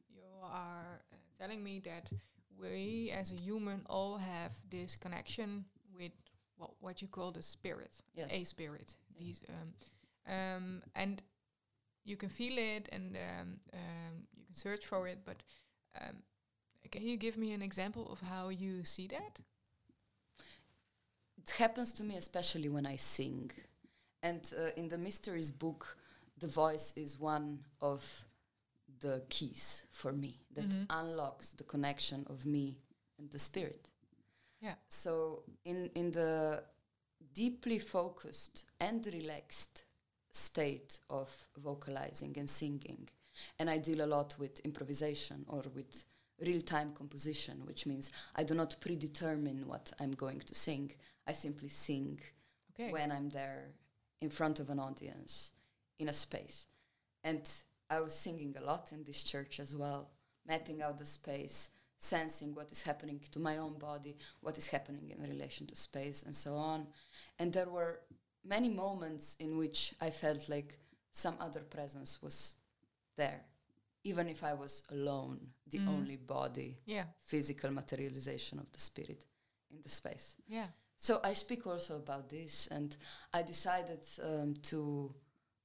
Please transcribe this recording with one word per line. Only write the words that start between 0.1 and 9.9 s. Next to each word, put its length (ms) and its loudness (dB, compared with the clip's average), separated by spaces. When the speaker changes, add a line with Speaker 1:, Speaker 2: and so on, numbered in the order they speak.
Speaker 1:
you 100 -20
are, 580 -6
uh, 40 -20
telling 240 -6
me 220 -6
that 260 -10
we 540 -2
as 180 -2
a 40 -6
human 520 -2
all 300 2
have 340 -2
this 260 -4
connection 680 -4
with 160 -8
what, 140 -12
what 220 -8
you 60 -6
call 240 -4
the 100 -6
spirit, 600 -6
Speaker 2:
Yes. 180 -4
Speaker 1:
a 120 2
spirit. 500 -8
Speaker 2:
Yes. 20 -14
Speaker 1:
These, 300 -8
um, 840 -10